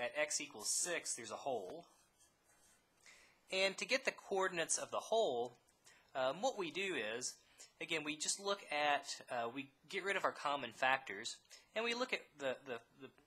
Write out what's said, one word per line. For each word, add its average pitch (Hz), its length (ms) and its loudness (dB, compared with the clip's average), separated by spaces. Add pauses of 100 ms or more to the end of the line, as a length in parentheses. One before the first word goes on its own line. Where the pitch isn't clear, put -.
at 120 160 -2
x 151 220 2
equals 117 300 -6
six, - 440 0
there's 117 160 -6
a 156 40 -4
hole. 135 500 -4 (1700)
And 190 240 4
to - 80 -2
get 247 220 2
the 202 40 2
coordinates 180 680 2
of 135 120 -6
the 113 100 0
hole, 175 580 2 (560)
um, 135 260 2
what 254 160 2
we 180 140 -2
do 190 240 -2
is, 117 400 -2 (440)
again, 165 260 -2
we 151 120 -2
just 190 240 -2
look 196 200 2 (120)
at, 147 440 4 (140)
uh, 117 240 0
we 135 140 -6 (220)
get 190 120 -4
rid 190 140 2
of 175 80 0
our 135 80 4
common 139 400 -2
factors, 131 640 2 (400)
and 226 80 0
we 233 100 0
look 247 180 -2
at 247 100 0 (160)
the, 135 180 0 (100)
the, 120 140 -6 (200)
the, 131 80 -14 (180)